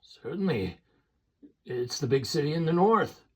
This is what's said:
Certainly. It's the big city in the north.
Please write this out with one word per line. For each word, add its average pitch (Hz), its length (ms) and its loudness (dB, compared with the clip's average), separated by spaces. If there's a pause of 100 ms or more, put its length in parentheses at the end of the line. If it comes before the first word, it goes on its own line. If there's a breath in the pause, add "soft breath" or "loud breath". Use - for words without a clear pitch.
Certainly. 127 760 -4 (840)
It's 123 340 -6
the 139 80 -4
big 127 200 2
city 151 280 -2
in 165 120 -2
the 160 60 0
north. 190 520 2 (120)